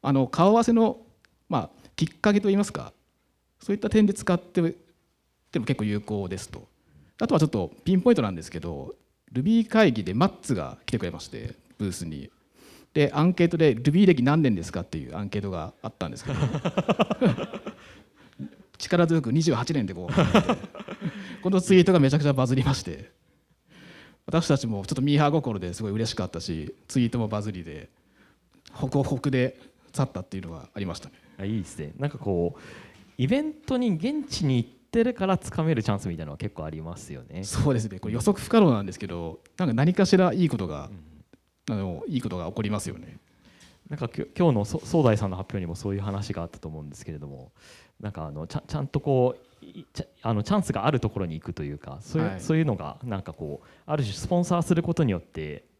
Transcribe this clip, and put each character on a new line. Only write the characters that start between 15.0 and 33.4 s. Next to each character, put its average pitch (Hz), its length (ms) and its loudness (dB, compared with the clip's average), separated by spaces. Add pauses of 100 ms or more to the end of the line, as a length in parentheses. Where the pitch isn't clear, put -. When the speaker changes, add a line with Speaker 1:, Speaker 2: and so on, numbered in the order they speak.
Speaker 1:
う 67 80 -12
ア 95 80 -6
ン 101 60 -6
ケ 104 120 -4
ー - 20 -6
ト 98 80 -4
が 85 320 -8
あ 113 60 -8
っ - 80 -10
た 85 120 -6
ん - 20 -8
で 58 60 -12
す - 80 -16
け 143 80 -6
ど。 - 60 -2
<laughs> - 20 0 (2500)
力 175 280 2
強 165 140 4
く 120 120 -2
「二 160 100 4
十 156 120 4
八 123 200 -2
年」 127 120 0
で 95 60 -6
こ 90 180 -10
う。 - 20 -2
<laughs> - 1300 0
こ 180 80 0
の 190 100 4
ツ 190 140 4
イ 185 60 12
ー 170 40 8
ト 190 80 6
が 175 80 8
め 135 100 6
ち 139 40 2
ゃ 156 40 4
く 151 40 2
ち 147 60 2
ゃ 143 40 4
バ 131 140 2
ズ 123 80 2
り 131 100 2
ま 139 80 2
し - 100 -2
て。 - 280 -12 (1120)
私 160 240 0
た 139 100 4
ち - 80 -4
も 101 200 -4
ち - 60 -6
ょ - 20 -2
っ - 20 -2
と 127 60 0
ミ 143 140 4
ー - 20 6
ハ 147 100 6
ー - 20 4
心 135 280 -2
で 87 140 -6
す 107 100 -8
ご 107 60 -4
い 98 40 -2
嬉 113 180 -2
し - 40 -6
か 92 100 -2
っ 90 60 -6
た 82 100 -8
し、 80 340 -8 (140)
ツ 131 120 0
イ 120 60 4
ー - 40 0
ト 123 80 -2
も 113 100 -2
バ 104 140 -4
ズ 104 100 -6
り 90 120 -12
で、 76 260 -16 (840)
ホ - 160 -6
ク 139 140 2
ホ 131 160 0
ク 143 120 -2
で 131 300 0 (320)
去 143 100 -2
っ 127 80 0
た 92 100 -8
っ 87 40 -8
て - 120 -14
い 95 40 -8
う 87 60 -12
の 82 60 -12
が 78 220 -16
あ - 60 -10
り 101 40 -4
ま 85 100 -6
し - 60 -12
た - 100 -20
ね。 - 40 -20 (240)
Speaker 2:
あ、 98 60 -8
い 107 140 -2
い 95 40 -4
で 80 60 -8
す - 100 -16
ね。 76 180 -10
な 143 120 -4
ん - 20 -4
か - 80 -14
こ 87 380 -2
う、 - 40 -20 (580)
イ 127 100 0
ベ 269 140 2